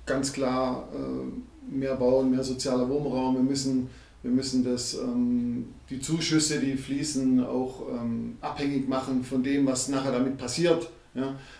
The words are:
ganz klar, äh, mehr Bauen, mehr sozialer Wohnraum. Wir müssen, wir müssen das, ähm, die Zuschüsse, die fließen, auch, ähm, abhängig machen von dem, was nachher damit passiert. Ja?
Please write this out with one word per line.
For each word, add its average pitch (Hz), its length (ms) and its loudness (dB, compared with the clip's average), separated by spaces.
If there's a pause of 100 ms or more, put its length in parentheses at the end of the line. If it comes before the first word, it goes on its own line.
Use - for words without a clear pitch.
ganz 135 260 0
klar, 127 640 -2
äh, 131 800 -8
mehr 135 220 0
Bauen, 131 340 4
mehr 127 140 2
sozialer 127 440 0
Wohnraum. 131 480 0
Wir 127 60 2
müssen, 135 480 0 (320)
wir 123 80 -4
müssen 127 340 2
das, 123 300 -2
ähm, 120 720 0 (240)
die 135 100 -6
Zuschüsse, 156 600 2
die 135 160 0
fließen, 131 680 2
auch, 127 460 -4
ähm, 117 500 -4
abhängig 143 480 -2
machen 131 360 0
von 127 180 0
dem, 139 240 2
was 127 220 0
nachher 135 240 0
damit 131 260 0
passiert. 165 500 2 (260)
Ja? 135 200 -2 (260)